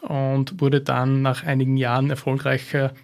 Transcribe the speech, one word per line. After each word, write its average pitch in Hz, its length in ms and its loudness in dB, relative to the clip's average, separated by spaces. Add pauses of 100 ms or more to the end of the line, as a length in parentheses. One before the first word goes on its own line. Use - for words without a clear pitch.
und 135 580 -2
wurde 139 220 4
dann 135 400 2
nach 131 220 0
einigen 135 340 2
Jahren 131 320 0
erfolgreicher 135 840 -2 (120)